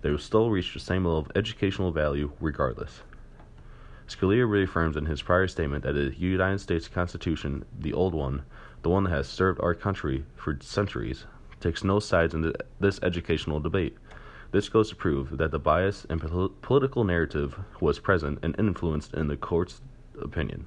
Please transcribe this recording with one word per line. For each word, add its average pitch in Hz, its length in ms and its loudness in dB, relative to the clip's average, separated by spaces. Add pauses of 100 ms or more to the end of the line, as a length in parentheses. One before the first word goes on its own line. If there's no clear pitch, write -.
They 73 100 0
would 71 100 0
still 110 280 4
reach 95 240 0
the - 60 -8
same 92 260 0
level 80 140 2
of 73 160 -6
educational 95 560 0
value 73 480 0
regardless. 71 640 -2 (1040)
Scalia 110 420 2
reaffirms 87 460 2
in 76 100 -2
his 76 160 -2
prior 92 260 4
statement 73 360 -2
that 69 100 0
the 71 240 0
United 92 420 2
States 85 280 -2
Constitution, 85 800 -2 (140)
the 78 140 -2
old 87 220 2
one, 67 280 -2 (380)
the 82 80 0
one 95 140 6
that 92 80 2
has 69 160 0
served 92 340 2
our 87 140 2
country 76 500 -2 (100)
for 73 260 -2
centuries, - 640 -2 (340)
takes - 240 -2
no 98 160 4
sides 82 340 2
in 80 80 0
the, 80 140 0 (240)
this 98 240 4
educational 82 560 0
debate. 80 380 0 (540)
This 101 180 2
goes 110 200 4
to - 60 -12
prove 71 420 0
that 78 140 2
the 76 80 -2
bias 87 500 2
and 80 100 0
pol-, 85 300 -2 (120)
political 135 420 2
narrative 80 560 0 (220)
was 76 180 2
present 76 420 2
and 82 160 0
influenced 85 560 0
in 78 140 0
the 71 100 -2
court's - 440 -2 (380)
opinion. 50 480 -6